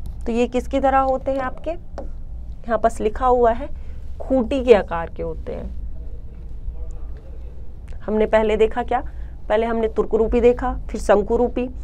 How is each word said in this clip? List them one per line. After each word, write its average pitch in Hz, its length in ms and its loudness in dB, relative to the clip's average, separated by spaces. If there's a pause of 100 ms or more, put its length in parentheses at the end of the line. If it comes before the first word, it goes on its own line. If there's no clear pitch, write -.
(260)
तो 240 60 0
ये 240 160 4
किसकी 247 320 -2
तरह 269 200 4
होते 269 320 0
हैं 269 80 -2
आपके, 262 300 -4
यहाँ - 1080 -4
पास 220 240 2
लिखा 214 240 0
हुआ 247 260 6
है, 262 180 -4 (520)
खूंटी 262 420 2
के 247 100 8
आकार 170 440 2
के 165 60 -6
होते 160 280 -6
हैं। - 200 -8 (2250)
हमने 214 200 2
पहले 220 320 4
देखा 220 260 2
क्या, 247 200 0 (460)
पहले 220 160 2
हमने 220 220 0
तुर्करूपी 214 540 2
देखा, 247 360 4 (120)
फिर 214 120 -6
शंकुरूपी, 233 680 2 (140)